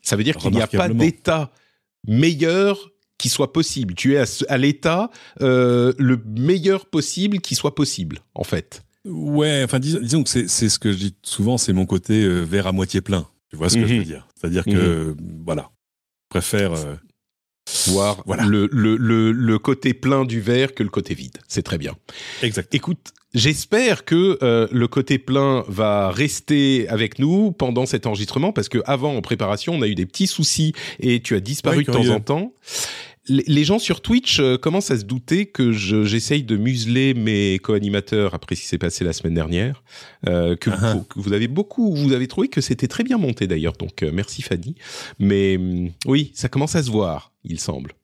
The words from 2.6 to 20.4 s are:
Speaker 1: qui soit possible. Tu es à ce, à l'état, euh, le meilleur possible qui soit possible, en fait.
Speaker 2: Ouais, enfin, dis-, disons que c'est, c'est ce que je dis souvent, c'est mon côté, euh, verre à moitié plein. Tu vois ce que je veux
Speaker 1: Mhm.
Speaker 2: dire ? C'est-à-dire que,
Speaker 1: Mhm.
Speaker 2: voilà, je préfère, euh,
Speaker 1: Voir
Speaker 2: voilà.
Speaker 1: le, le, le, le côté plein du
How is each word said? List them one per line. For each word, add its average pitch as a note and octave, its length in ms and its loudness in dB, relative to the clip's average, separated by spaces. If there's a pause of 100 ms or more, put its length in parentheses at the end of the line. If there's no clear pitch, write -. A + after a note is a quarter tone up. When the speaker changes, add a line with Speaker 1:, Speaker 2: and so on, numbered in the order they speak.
Speaker 1:
qui B2+ 100 -4
soit C3 240 0
possible. C3+ 420 -2
Tu C3+ 200 2
es D3 40 4
à B2 80 4
ce, - 220 -4
à C#3 80 0
l'état, D#3+ 540 0 (300)
euh, B2+ 580 4
le B2 240 2 (160)
meilleur F#3 480 0
possible F3+ 540 -2
qui - 160 -6
soit - 180 -2
possible, F#2 460 -4 (160)
en - 80 -4
fait. - 400 -6 (200)
Speaker 2:
Ouais, D3+ 600 0
enfin, B2+ 160 0
dis-, D#3 200 -2
disons C3 220 2
que - 80 -2
c'est, A2+ 180 0
c'est A2+ 200 2
ce - 100 0
que G#2+ 140 0
je F#2+ 60 -2
dis G2 240 -4
souvent, A#2 360 0
c'est - 140 0
mon F#2 140 2
côté, G#2+ 360 2
euh, F2+ 200 2
verre F2+ 260 0
à F#2+ 40 0
moitié F#2+ 280 0
plein. F2+ 260 -4 (220)
Tu - 80 -16
vois D#2+ 120 0
ce E2 60 2
que A2+ 120 4
je A#2+ 80 2
veux A#2 40 2
Speaker 1:
Mhm. F#2+ 60 0
Speaker 2:
dire ? D#2 240 -12 (120)
C'est-à-dire F2 240 0
que, F2 440 2
Speaker 1:
Mhm. D2+ 80 -6 (280)
Speaker 2:
voilà, D#2 280 -6 (540)
je - 120 -4
préfère, G2 360 0
euh, D2+ 200 -6 (920)
Speaker 1:
Voir G2 400 2
Speaker 2:
voilà. G2 200 0
Speaker 1:
le, G#2 240 4
le, A2 260 2
le, A2+ 360 4
le A2+ 260 2
côté C3 340 0
plein C3 320 2
du A#2 160 -4